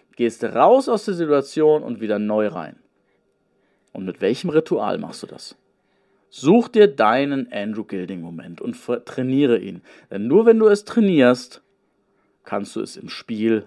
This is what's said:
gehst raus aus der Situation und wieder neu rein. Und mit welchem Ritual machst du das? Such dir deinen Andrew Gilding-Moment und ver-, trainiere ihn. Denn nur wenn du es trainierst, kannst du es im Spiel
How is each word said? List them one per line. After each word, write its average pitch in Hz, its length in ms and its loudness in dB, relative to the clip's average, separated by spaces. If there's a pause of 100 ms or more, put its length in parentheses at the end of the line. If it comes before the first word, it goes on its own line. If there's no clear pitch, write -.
(160)
gehst 120 280 -4
raus 190 440 4
aus 220 160 -2
der 202 100 -4
Situation 151 680 0
und 117 180 -10
wieder 107 180 -4
neu 107 300 -2
rein. 85 280 -12 (1160)
Und 95 120 -12
mit 92 160 -10
welchem 120 300 -2
Ritual 113 480 -2
machst - 240 -14
du - 40 -18
das? - 300 -20 (720)
Such 214 380 2
dir 208 180 6
deinen 135 640 0
Andrew 107 320 -8
Gilding-Moment 87 800 -12
und 117 120 -8
ver-, - 300 -8
trainiere 127 540 0
ihn. 90 240 -10 (280)
Denn 101 180 -6
nur 202 180 4
wenn 226 120 8
du 220 80 4
es 202 200 2
trainierst, 147 760 2 (840)
kannst 101 300 -8
du 110 60 -6
es 101 160 -10
im - 140 -18
Spiel 110 560 -4